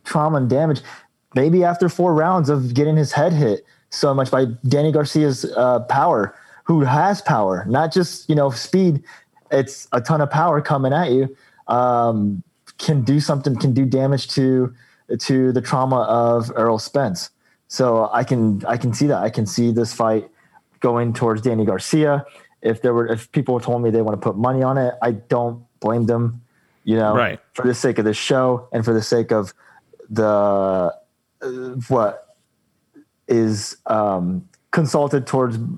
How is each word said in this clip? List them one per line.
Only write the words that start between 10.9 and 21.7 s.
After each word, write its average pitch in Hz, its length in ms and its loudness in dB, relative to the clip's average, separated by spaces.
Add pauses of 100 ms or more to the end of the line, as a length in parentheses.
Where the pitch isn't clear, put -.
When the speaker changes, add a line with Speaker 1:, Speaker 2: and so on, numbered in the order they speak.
Speaker 1:
at 160 180 0
you. 135 240 0 (320)
Um, 117 720 0 (380)
can 147 240 0
do 139 160 2
something, 143 360 -2
can 131 180 0
do 135 120 2
damage 131 440 0
to, 131 440 0 (460)
to 131 320 2
the 123 100 0
trauma 131 400 0
of 117 560 0
Errol 113 220 2
Spence. 113 500 -4 (380)
So 113 440 0
I 120 120 0
can, 110 420 0
I 117 120 -2
can 117 160 -2
see 143 140 0
that. 113 140 0
I 107 80 -2
can 113 160 -2
see 120 260 0
this 117 220 -2
fight 110 340 0 (520)
going 120 340 0
towards 113 300 0
Danny 113 220 0
Garcia. 143 600 0 (380)